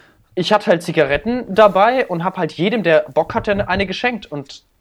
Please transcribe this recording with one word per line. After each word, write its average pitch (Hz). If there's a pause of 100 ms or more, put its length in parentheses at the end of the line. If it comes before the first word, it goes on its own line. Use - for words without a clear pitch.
(340)
ich -
hatte 208
halt 175
Zigaretten 160
dabei 208
und 170
hab 185
halt 165
jedem, 208
der 160
Bock 170
hatte, 202
eine 190
geschenkt. 226
Und - (160)